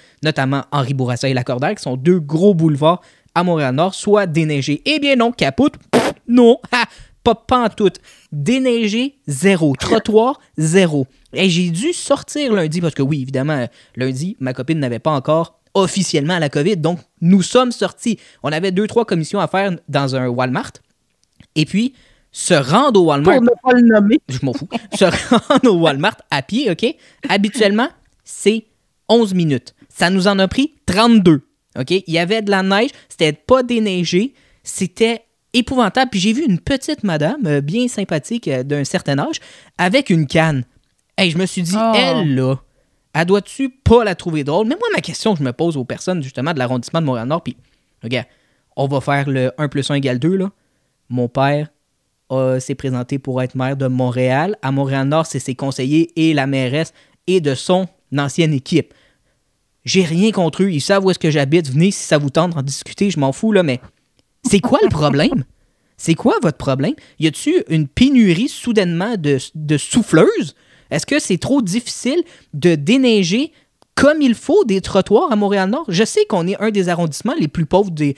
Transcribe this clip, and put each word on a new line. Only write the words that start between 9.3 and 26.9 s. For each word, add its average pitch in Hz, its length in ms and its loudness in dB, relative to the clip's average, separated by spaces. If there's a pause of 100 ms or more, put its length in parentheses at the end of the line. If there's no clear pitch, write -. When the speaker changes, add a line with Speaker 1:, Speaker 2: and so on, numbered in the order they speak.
Speaker 1:
Trottoir, 226 640 0 (160)
zéro. 156 500 2 (280)
Et 185 160 2
j'ai 175 180 0
dû 202 240 -4
sortir 277 640 -4
lundi, 165 260 -2
parce 165 140 -2
que - 80 -2
oui, 139 180 -2
évidemment, 131 460 -4 (280)
lundi, 131 460 -6
ma 127 140 -4
copine 147 240 -4
n'avait 120 220 -4
pas 156 100 -2
encore 151 500 -2 (140)
officiellement 175 640 0
la 151 100 0
covid, 165 300 0
donc 160 200 -2 (220)
nous 180 220 6
sommes 247 300 2
sortis. - 460 -4 (240)
On 139 100 -4
avait 190 200 -2
deux, 208 140 0
trois 226 180 0
commissions 180 360 -2
à 160 80 -2
faire 190 240 0 (140)
dans 139 300 -2
un 127 120 -2
Walmart. 127 440 -2 (840)
Et 156 100 2
puis, 233 260 -2 (400)
se - 220 -2
rendre 196 460 4
au 175 60 6
Walmart 147 280 4
Speaker 2:
Pour 247 100 4
ne 240 60 6 (120)
pas 254 100 4
le 247 100 6
nommer. 220 360 6 (100)
Speaker 1:
Je 127 140 -6
m'en 135 120 -2
fous. - 140 -10 (260)
Se 202 100 2
<laughs> - 440 0
rendre 269 260 4
au 175 60 2
Walmart 160 360 0 (140)
à 143 100 -2
pied, 220 300 -2
OK ? 175 160 -2 (420)